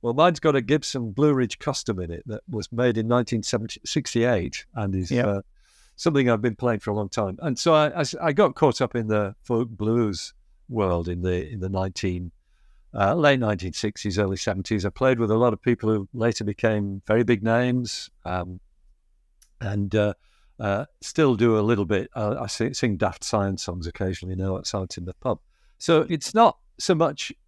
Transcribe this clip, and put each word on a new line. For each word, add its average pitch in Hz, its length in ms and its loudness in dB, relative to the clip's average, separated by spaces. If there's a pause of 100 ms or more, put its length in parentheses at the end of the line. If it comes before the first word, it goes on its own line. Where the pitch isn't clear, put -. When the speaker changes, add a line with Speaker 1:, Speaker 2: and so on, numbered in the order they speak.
Speaker 1:
Well, 117 100 -2
mine's 160 260 4
got 151 160 2
a 135 60 2
Gibson 123 500 -2
Blue 143 220 4
Ridge 127 240 0
Custom 120 420 -4
in 87 120 -6
it 82 160 -10
that 107 220 -10
was 104 220 -8
made 117 260 2
in 110 100 -2
nineteen 120 340 0
sixty-eight 113 1200 -2 (100)
and 101 180 -2
is, 92 160 -2
Speaker 2:
Yep. 123 160 2
Speaker 1:
uh, 101 160 0 (540)
something 139 340 2
I've 113 120 2
been 113 140 0
playing 113 260 -2
for 107 100 -4
a - 20 -2
long 101 160 -4
time. 101 320 -4
And 139 160 -4
so 170 160 2
I, 151 160 4
I 156 120 -4
s-, 143 200 -2
I 160 120 0
got 165 200 4
caught - 280 4
up 127 140 -2
in 113 120 -2
the 104 340 0
folk 120 280 0
blues 107 640 -2 (360)
world 92 380 0
in 87 140 -4
the, 90 280 -2
in 107 120 -8
the 95 80 -4
nineteen, 95 640 -4 (600)
uh, 101 220 2
late 147 240 4
nineteen 95 340 -2
sixties, 101 460 -4
early 98 180 0
seventies. 95 480 -2
I 101 40 2
played 127 300 2
with 110 120 2
a 110 60 4
lot 120 160 4
of 98 80 -8
people 117 280 0
who 104 240 0
later 117 300 -2
became 104 640 -2
very 113 160 4
big 107 200 2
names, 120 680 0 (160)
um, 90 340 -6 (1000)
and, 101 340 -2
uh, 104 180 4 (460)
uh, 104 260 -2 (160)
still 139 340 2
do 110 220 4
a 107 40 2
little 104 240 2
bit. 95 300 -2
Uh, 107 240 -2
I 120 80 -8
sing, 120 260 -4
sing 110 240 -2
Daft - 260 -2
Science 98 400 -2
songs 87 240 -8
occasionally 92 480 -6
now. 95 220 -2
It's - 180 -8
out 95 220 -6
in 87 80 -10
the 90 100 -12
pub. - 240 -4 (380)
So 160 320 4
it's 160 240 -6
not 220 240 6 (200)
so - 160 2
much 151 400 0 (140)